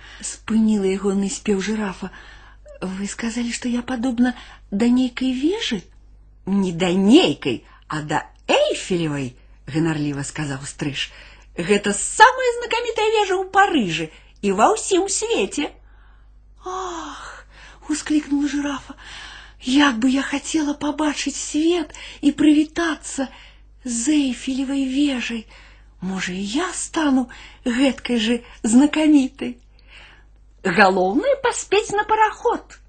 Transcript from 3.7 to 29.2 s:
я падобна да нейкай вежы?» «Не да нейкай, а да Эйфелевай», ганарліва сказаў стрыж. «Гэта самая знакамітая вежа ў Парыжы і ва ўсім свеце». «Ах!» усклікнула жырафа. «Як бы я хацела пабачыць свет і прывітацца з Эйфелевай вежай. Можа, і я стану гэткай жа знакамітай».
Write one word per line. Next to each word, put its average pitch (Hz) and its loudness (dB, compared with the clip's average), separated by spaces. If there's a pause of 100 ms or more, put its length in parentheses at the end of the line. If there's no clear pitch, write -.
я 240 -2
падобна 247 0 (360)
да 202 2
нейкай 254 2
вежы?» 294 -2 (640)
«Не 190 0
да 170 0
нейкай, 190 4 (240)
а 156 -6
да 151 -4 (220)
Эйфелевай», 170 0 (340)
ганарліва 147 -2
сказаў 139 -8
стрыж. - -6 (440)
«Гэта 202 0
самая 508 4
знакамітая 466 -2
вежа 392 0
ў 381 -4
Парыжы 220 2 (320)
і 196 0
ва 285 6
ўсім 381 0
свеце». 370 -2 (960)
«Ах!» 349 -10 (600)
усклікнула 294 0
жырафа. 277 -6 (680)
«Як 269 4
бы 254 2
я 269 0
хацела 294 -2
пабачыць 294 -4
свет 330 -2 (260)
і 285 2
прывітацца 302 0 (560)
з 240 -2
Эйфелевай 269 -2
вежай. 254 -2 (540)
Можа, 185 -6
і 185 -6
я 254 -4
стану 269 0 (380)
гэткай 240 0
жа 233 0 (260)
знакамітай». 262 4 (1080)